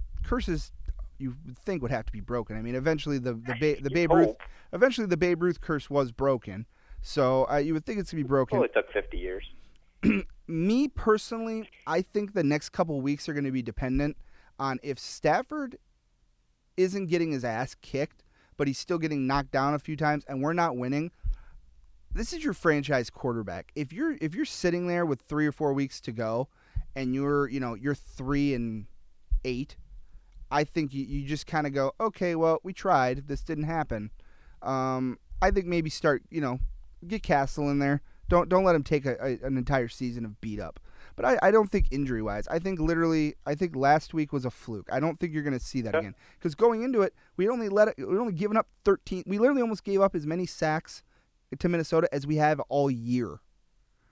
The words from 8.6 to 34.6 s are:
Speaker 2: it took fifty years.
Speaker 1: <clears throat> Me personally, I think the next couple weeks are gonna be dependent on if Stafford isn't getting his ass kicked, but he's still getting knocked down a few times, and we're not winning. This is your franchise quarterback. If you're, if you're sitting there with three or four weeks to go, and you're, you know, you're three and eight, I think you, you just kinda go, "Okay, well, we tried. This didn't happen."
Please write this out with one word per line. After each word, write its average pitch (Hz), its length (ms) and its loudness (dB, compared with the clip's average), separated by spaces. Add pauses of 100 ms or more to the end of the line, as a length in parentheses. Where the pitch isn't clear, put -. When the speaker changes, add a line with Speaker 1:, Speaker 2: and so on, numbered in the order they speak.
Speaker 2:
it - 80 -4
took - 180 0
fifty - 260 -4
years. 92 260 -6 (580)
Speaker 1:
<clears throat> 202 220 2 (240)
Me 208 400 2
personally, 220 800 -2 (180)
I 165 160 0
think 208 320 -4
the 185 100 2
next 147 260 0
couple 160 300 0
weeks 143 280 -2
are 156 60 -2
gonna 143 180 -2
be 131 100 -2
dependent 131 540 -2 (420)
on 135 240 -2
if 135 160 -6
Stafford 254 800 -2 (960)
isn't 190 300 2
getting 165 260 2
his 127 120 -2
ass 120 360 -2
kicked, - 420 -6 (340)
but 143 100 0
he's 135 120 0
still 175 200 -2
getting 151 280 -2
knocked 139 240 0
down 139 240 2
a 143 40 0
few 156 180 -8
times, 151 320 0
and 135 140 -4
we're 156 100 0
not 165 240 2
winning. 139 340 -2 (1040)
This 226 200 -4
is 320 120 -8
your 294 100 0
franchise 143 560 2
quarterback. 107 640 -6
If 147 180 -6
you're, 294 280 -4
if 156 140 -4
you're 277 120 -4
sitting 175 400 -2
there 175 180 0
with 143 180 -2
three 151 240 0
or 143 60 0
four 143 220 0
weeks 139 280 -4
to 123 100 -8
go, 113 360 -2 (460)
and 131 200 -2
you're, 143 340 2
you 135 120 -4
know, 120 140 -4
you're 135 200 -2
three 143 600 -2
and 113 320 -4 (580)
eight, 123 320 -4 (760)
I 147 140 2
think 147 300 -2
you, 139 100 -4
you 143 220 -4
just 147 200 -4
kinda 147 240 0
go, 139 300 0
"Okay, 185 340 0
well, 165 280 4
we 190 100 -8
tried. 139 560 2
This 139 140 -6
didn't 156 220 -4
happen." 147 460 -4 (520)